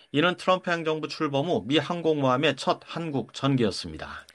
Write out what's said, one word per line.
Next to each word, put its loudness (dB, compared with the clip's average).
이는 2
트럼프 0
행정부 -2
출범 0
후 0
미 2
항공모함의 2
첫 0
한국 -6
전개였습니다. 0